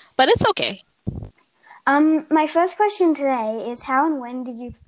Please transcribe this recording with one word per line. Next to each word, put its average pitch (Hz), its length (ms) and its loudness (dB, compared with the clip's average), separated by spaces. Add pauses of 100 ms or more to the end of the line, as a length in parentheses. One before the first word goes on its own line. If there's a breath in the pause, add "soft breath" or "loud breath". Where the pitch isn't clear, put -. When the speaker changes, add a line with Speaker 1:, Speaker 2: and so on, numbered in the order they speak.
(180 soft breath)
Speaker 1:
but 269 120 4
it's 453 180 4
okay. 190 360 -4 (1040 loud breath)
Speaker 2:
Um, 302 460 4
my 311 160 2
first 330 300 0
question 403 360 2
today 233 560 -4
is: 240 140 -10
How 269 240 2
and 302 120 -2
when 254 240 -10
did 240 140 -12
you 247 160 -12 (140)